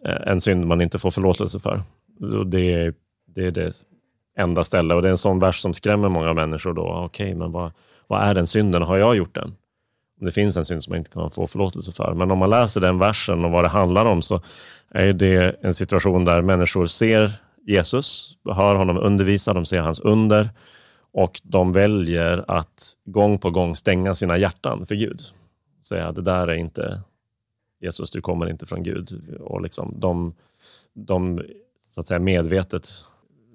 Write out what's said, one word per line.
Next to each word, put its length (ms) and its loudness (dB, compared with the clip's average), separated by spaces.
eh, 280 -4
en 80 2
synd 260 2
man 140 2
inte 180 0
får 120 -2
förlåtelse 480 0
för. 240 -4
Och 80 -2
det 260 0
är, 220 -2
det 200 -6
är 40 -2
det 340 -6
enda 280 0
ställe. 300 2
Och 80 2
det 60 4
är 20 4
en 80 2
sån 200 2
vers 220 2
som 140 -4
skrämmer 340 0
många 260 0
människor 400 -4
då. 300 -6
Okej, 300 -8
men 180 -6
vad, 200 -8
vad 160 -2
är 120 4
den 120 2
synden? 360 2
Har 140 0
jag 200 4
gjort 180 -2
den? 200 -10
Om 60 -6
det 60 -4
finns 240 2
en 80 0
synd 180 -6
som 80 -12
man 80 -4
inte 120 -10
kan 200 -6
få 160 -6
förlåtelse 460 -6
för. 220 -4
Men 160 0
om 80 2
man 120 2
läser 300 2
den 180 4
versen 460 0
och 60 0
vad 140 4
det 40 4
handlar 360 4
om 180 2
så 180 -2
är 220 4
det 480 4
en 140 0
situation 500 2
där 180 4
människor 440 2
ser 460 2
Jesus, 800 -2
hör 300 4
honom 240 2
undervisa, 540 2
de 120 -2
ser 160 -2
hans 200 -2
under. 500 4
Och 320 -2
de 280 2
väljer 760 2
att 440 -6
gång 340 2
på 120 -2
gång 240 0
stänga 400 0
sina 240 0
hjärtan 480 -2
för 80 -6
Gud. 260 -6
Säga, 240 -6
"Det 100 -10
där 260 0
är 60 -2
inte 460 -8
Jesus, 300 -10
du 100 -10
kommer 300 -4
inte 160 -12
från 160 -8
Gud." 580 -10
Och 220 -10
liksom 360 -10
de, 360 -2
de 480 -4
så 60 -12
att 60 -10
säga 140 -2
medvetet 680 0